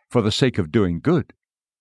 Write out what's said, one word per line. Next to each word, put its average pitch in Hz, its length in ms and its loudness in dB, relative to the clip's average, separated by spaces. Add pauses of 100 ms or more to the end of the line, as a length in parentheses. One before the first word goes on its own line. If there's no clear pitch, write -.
(100)
for 120 120 0
the 104 100 0
sake 127 260 0
of 80 140 -4
doing 90 260 0
good. 147 360 -2 (460)